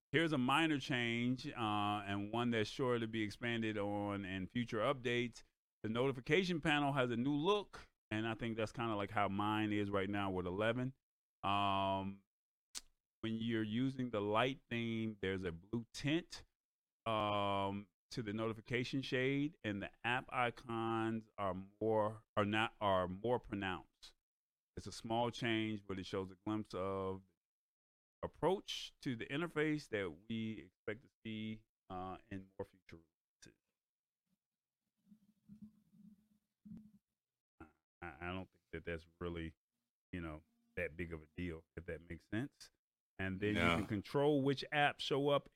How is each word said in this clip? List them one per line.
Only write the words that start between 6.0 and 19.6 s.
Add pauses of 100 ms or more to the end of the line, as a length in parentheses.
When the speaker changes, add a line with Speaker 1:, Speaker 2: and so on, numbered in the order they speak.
Speaker 1:
panel
has
a
new
look, (300)
and
I
think
that's
kinda
like
how
mine
is
right
now
with
eleven. (520)
Um, (1000)
when
you're
using
the
light (120)
theme,
there's
a
blue (100)
tint, (640)
um, (260)
to
the
notification
shade, (100)